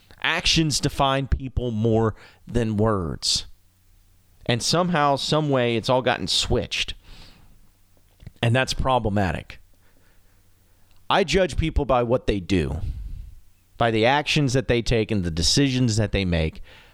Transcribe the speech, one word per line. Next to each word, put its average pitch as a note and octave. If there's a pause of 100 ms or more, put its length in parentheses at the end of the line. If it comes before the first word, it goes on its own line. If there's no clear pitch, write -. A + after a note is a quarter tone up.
(220)
Actions D#3
define C3+
people B2
more A2 (320)
than A2
words. G2 (1000)
And A#2+
somehow, D#3+
some D3+
way, A#2+
it's G#2+
all B2+
gotten A2+
switched. - (1500)
And A#2
that's C3
problematic. G#2 (1500)
I D#3
judge F3
people D3+
by B2
what B2
they G#2
do, D#2 (960)
by A#2
the A2
actions C#3+
that C3
they A#2+
take A2
and G2+
the E2+
decisions B2
that G#2
they G2
make, E2 (320)